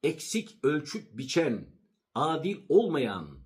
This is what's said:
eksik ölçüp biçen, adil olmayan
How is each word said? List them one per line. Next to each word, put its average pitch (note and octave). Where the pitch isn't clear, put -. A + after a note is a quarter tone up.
eksik -
ölçüp C#3+
biçen, C3
adil D#3+
olmayan A#2+